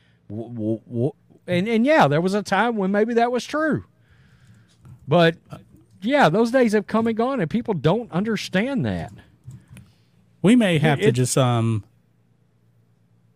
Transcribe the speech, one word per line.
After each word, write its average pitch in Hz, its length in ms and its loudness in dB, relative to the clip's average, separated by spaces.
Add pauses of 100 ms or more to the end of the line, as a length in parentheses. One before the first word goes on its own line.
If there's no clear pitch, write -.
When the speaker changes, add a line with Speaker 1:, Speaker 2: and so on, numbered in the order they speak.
(280)
Speaker 1:
W-, 110 220 -12
w-, 113 360 -4
w-, 123 260 -4 (340)
and, 180 220 -2
and 233 180 2
yeah, 285 220 4
there 143 120 0
was 185 140 -2
a 208 80 -2
time 220 340 -2
when 190 140 -2
maybe 220 240 0
that 233 160 2
was 247 140 -4
true. 294 400 -4 (1200)
But 165 300 4 (680)
yeah, 247 260 4
those 226 220 2
days 247 220 2
have 208 160 0
come 226 180 0
and 226 100 -2
gone, 247 240 -2
and 160 80 -2
people 233 260 -4
don't 170 360 -2
understand 214 760 -4
that. 90 280 -6 (1300)
Speaker 2:
We 214 140 6
may 185 220 2
have 151 200 2
Speaker 1:
It, - 40 -4
Speaker 2:
to 208 60 4
Speaker 1:
it 226 40 2
Speaker 2:
just, 127 260 0
um, 113 460 0 (1500)